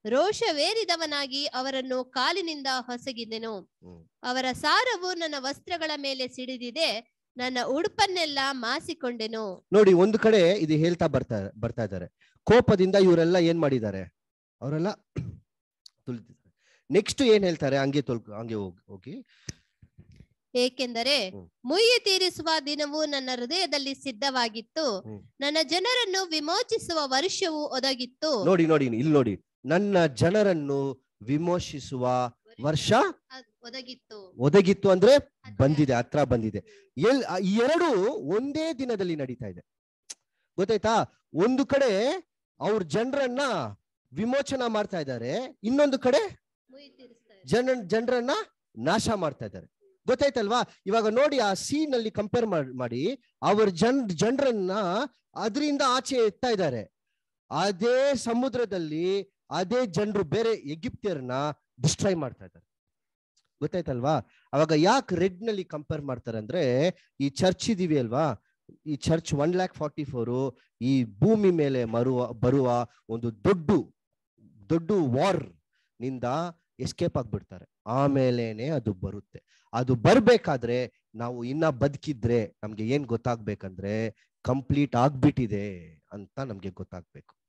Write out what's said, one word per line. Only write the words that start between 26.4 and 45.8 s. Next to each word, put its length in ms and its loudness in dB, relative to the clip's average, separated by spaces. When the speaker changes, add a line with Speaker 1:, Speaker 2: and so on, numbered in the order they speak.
Speaker 1:
ವರ್ಷವು 600 -2
ಒದಗಿತ್ತು. 800 -4
Speaker 2:
ನೋಡಿ, 220 4
ನೋಡಿ, 200 4
ಇಲ್ಲಿ 260 0
ನೋಡಿ, 280 4
"ನನ್ನ 400 2
ಜನರನ್ನು 1000 0
ವಿಮೋಚಿಸುವ 1120 -2
ವರ್ಷ 300 0
Speaker 1:
ಅದ್ 160 -18
ಒದಗಿತ್ತು." 760 -18
Speaker 2:
ಒದಗಿತ್ತು 520 4
ಅಂದ್ರೆ 240 8
Speaker 1:
ಹತ್ರ. 500 0
Speaker 2:
ಬಂದಿದೆ, 280 4
ಹತ್ರ 320 0
ಬಂದಿದೆ. 760 -4
ಎಲ್-, 260 2
ಆ, 140 -4
ಈ 180 0
ಎರಡು 560 2
ಒಂದೇ 600 -4
ದಿನದಲ್ಲಿ 440 -4
ನಡೀತಾ 300 -8
ಇದೆ. 140 -12
ಗೊತ್ತಾಯ್ತಾ? 680 0
ಒಂದು 320 2
ಕಡೆ 580 0
ಅವ್ರ 220 -2
ಜನರನ್ನ 580 -2
ವಿಮೋಚನ 540 -2
ಮಾಡ್ತಾ 340 -2
ಇದ್ದಾರೆ, 600 -6
ಇನ್ನೊಂದು 360 4